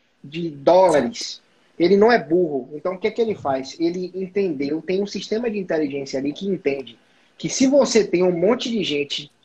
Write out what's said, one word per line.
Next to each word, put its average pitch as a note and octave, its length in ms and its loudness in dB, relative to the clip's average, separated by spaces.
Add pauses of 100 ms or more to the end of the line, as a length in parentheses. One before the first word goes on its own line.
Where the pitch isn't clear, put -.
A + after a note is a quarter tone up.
(240)
de E3 240 -8
dólares. D3 920 2 (360)
Ele F3 180 4
não G#3+ 160 6
é A3+ 100 6
burro. D3 520 -2
Então, F#3 200 -4
o F3+ 40 -12
que A3 100 -2
é - 20 -6
que A3+ 100 -2
ele A3+ 140 0
faz? C3+ 460 -4
Ele F3+ 340 -4
entendeu, E3 680 -4
tem F#3 220 -2
um G3 40 -4
sistema A3 440 -4
de G#3 80 -4
inteligência C#3+ 600 -4
ali C#3+ 140 -4
que C3 140 -10
entende C3+ 520 -4 (380)
que - 120 -8
se - 180 0
você C4 400 4
tem F3 160 0
um F3+ 160 2
monte A#3+ 320 0
de G#3+ 140 -2
gente C#3+ 480 -6 (120)